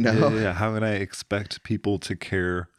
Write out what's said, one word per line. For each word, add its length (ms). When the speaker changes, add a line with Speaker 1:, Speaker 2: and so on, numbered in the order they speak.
Speaker 1:
know? 180
Speaker 2:
yeah, 120
yeah. 120
How 220
can 80
I 120
expect 680
people 360
to 160
care 640